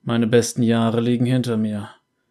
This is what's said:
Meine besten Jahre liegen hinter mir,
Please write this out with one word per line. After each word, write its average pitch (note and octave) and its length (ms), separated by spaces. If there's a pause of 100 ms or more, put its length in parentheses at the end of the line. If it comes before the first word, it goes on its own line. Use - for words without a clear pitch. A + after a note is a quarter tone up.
Meine A#2 240
besten A#2+ 360
Jahre A2+ 400
liegen A#2+ 240
hinter A#2+ 320
mir, G#2+ 320 (400)